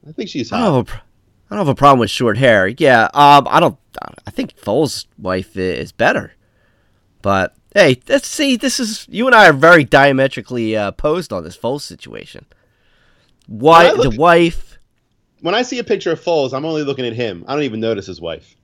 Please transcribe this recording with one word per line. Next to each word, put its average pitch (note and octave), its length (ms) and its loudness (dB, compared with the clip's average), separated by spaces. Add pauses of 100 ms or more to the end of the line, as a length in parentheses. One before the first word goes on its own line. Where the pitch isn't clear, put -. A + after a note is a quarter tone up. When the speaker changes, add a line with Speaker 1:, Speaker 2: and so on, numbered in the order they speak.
Speaker 1:
I D3+ 40 -20
think - 180 -10
she's B2+ 200 -10
hot. - 100 -6
Speaker 2:
I A#3+ 60 -2
don't F3+ 100 0
have B2 60 0
a - 40 -6
pr-, - 100 -14
I - 600 -20
don't G#3+ 40 -6
have F3+ 80 -2
a C3 80 0
problem C#3 240 4
with A2 100 -2
short A2 280 -2
hair. A2+ 300 2
Yeah, B2 360 2 (100)
um, C#3+ 360 6
I - 100 2
don't, D#3+ 180 0 (480)
I - 60 -18
think - 260 -10
Foles' B2 480 -4 (120)
wife F#2 380 -8
i-, F#2+ 40 -10
is E2+ 320 -6
better. - 420 -6 (880)
But, G2 340 -4 (200)
hey, D#3 320 2
let's C4+ 200 -2
see, C#4 280 -2
this B3+ 240 -6
is, A3 300 -10
you A#3 180 -4
and B3 80 4
I G#3 140 8
are D#3 40 4
very D#3 300 4
diametrically, C3 920 0
uh, G#2 140 -2
opposed D#3 420 -6
on F#2 120 -8
this E2+ 140 -16
Foles C#3 240 -8
situation. - 640 -20 (1040)
Why, D#3 360 4
Speaker 1:
When F3 80 6
I - 40 0
look B2 180 0
Speaker 2:
the A2 60 -8
wife E3+ 600 2 (640)
Speaker 1:
When E3+ 120 -4
I A3+ 80 0
see B3+ 180 -6
a - 40 -8
picture F#3+ 280 -4
of D#3 80 -4
Foles, C#3+ 340 -2
I'm C#3 120 -8
only D#3 180 -6
looking C3 220 -6
at A#2 80 -6
him. A2 340 -8
I C3 60 -8
don't D3 100 -4
even A2 160 -8
notice A2+ 280 -6
his F2 120 -16
wife. E2 440 -14